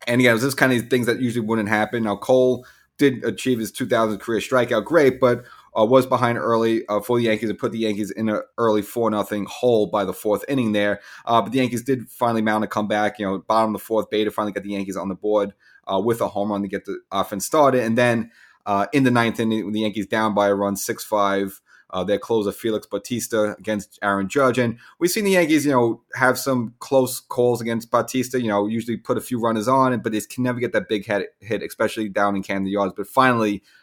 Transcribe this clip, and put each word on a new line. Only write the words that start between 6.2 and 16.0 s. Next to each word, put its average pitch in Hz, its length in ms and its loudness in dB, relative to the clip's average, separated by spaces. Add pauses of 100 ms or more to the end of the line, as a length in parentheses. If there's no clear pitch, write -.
early, 113 500 2
uh, 104 120 0
for 120 180 0
the 120 60 2
Yankees 110 260 0
and 98 80 -8
put 120 120 -4
the 107 80 -8
Yankees 107 320 -2
in 110 200 -4
an 107 100 -2 (180)
early 107 240 2
four 113 260 -2
nothing 104 360 -2
hole 117 420 2
by 101 180 -2
the 95 100 -4
fourth 104 340 -2
inning 127 240 0
there. 104 280 0 (240)
Uh, 117 160 2
but 104 120 -2
the 131 60 0
Yankees 123 260 -2
did 127 240 -4
finally 117 340 -2
mount 107 220 0
a - 20 -2
comeback. 104 540 -2
You 101 60 -2
know, 95 120 -2
bottom 110 340 2
of 98 80 -6
the - 40 -16
fourth, 107 260 -2
Bader 107 220 0
finally 104 200 -4
got 98 120 -8
the 101 60 -10
Yankees 98 260 -6
on 92 120 -6
the 92 60 -6
board, 104 380 0 (340)
uh, 95 140 0